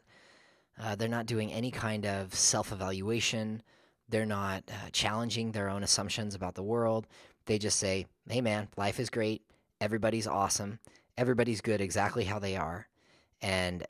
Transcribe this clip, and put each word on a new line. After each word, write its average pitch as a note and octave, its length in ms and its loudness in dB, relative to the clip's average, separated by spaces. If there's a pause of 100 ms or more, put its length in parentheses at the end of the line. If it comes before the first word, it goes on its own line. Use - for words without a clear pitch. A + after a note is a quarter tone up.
(800)
uh, A2 140 -4
they're A2+ 140 0
not A#2 180 -2
doing A2 260 0
any A#2 200 -2
kind G#2+ 340 -2
of G2 300 -4
self-evaluation. A2 1300 0 (440)
They're A2 160 2
not, G2 460 -2
uh, G2 220 -10
challenging A2+ 580 0
their G2+ 180 0
own G2+ 140 -2
assumptions G2+ 540 0
about F2+ 180 -4
the F#2 80 -8
world. A2+ 460 2 (380)
They G#2+ 120 4
just G#2 220 2
say, F#2+ 260 0 (220)
"Hey, A#2 140 0
man, G#2 340 0
life G2+ 240 0
is A#2 100 -2
great. A2 320 0 (380)
Everybody's A2 480 2
awesome. G2+ 500 0 (400)
Everybody's A#2+ 420 4
good G#2+ 200 2
exactly G2+ 440 2
how G2+ 140 -2
they G2 180 -2
are, F2 320 -4 (520)
and F2+ 500 0